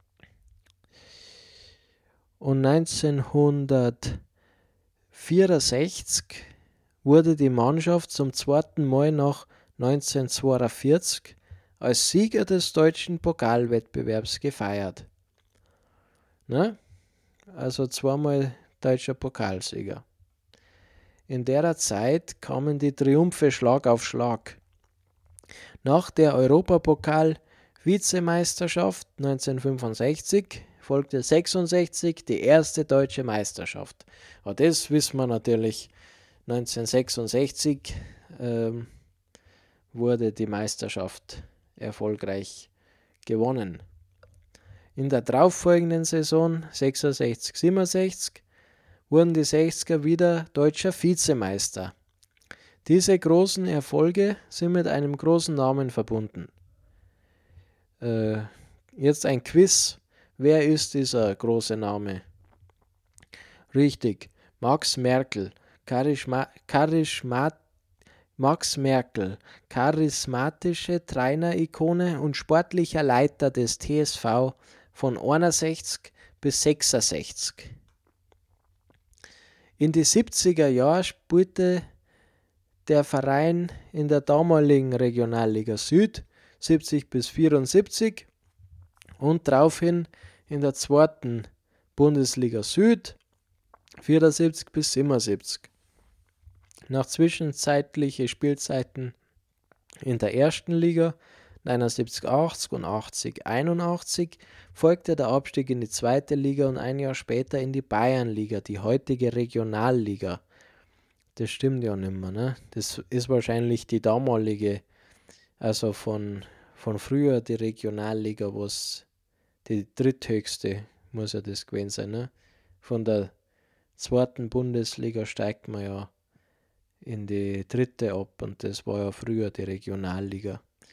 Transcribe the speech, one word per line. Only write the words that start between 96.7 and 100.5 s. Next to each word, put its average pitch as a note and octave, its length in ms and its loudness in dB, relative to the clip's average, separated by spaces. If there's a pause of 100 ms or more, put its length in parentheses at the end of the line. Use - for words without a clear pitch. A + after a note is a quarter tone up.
Nach C3 180 -2
zwischenzeitliche C#3+ 1200 -2
Spielzeiten C3 880 -4 (840)
in B2 180 -2
der G#2+ 160 -2
ersten D3 380 0